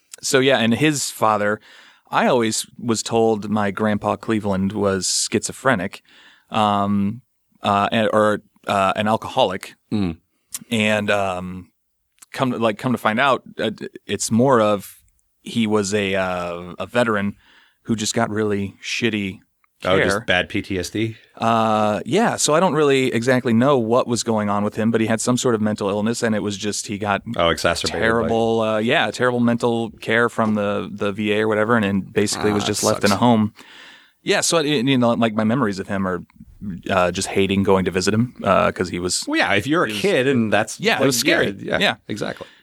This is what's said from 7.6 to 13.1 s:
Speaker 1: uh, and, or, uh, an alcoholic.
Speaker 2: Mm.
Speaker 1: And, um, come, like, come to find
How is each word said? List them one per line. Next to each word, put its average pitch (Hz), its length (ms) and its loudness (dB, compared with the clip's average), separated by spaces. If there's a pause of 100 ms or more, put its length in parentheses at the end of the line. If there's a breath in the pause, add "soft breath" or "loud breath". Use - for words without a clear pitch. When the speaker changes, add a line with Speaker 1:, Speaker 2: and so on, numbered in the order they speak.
Speaker 1:
uh, 101 280 2
and, 110 220 0
or, 104 280 2 (260)
uh, 95 300 2
an 107 120 -2
alcoholic. 107 640 -2 (160)
Speaker 2:
Mm. 95 280 -2 (520)
Speaker 1:
And, 107 400 0
um, 92 600 -4 (600)
come, 131 180 -2
like, 113 280 0
come 131 140 -2
to 113 60 0
find 110 200 0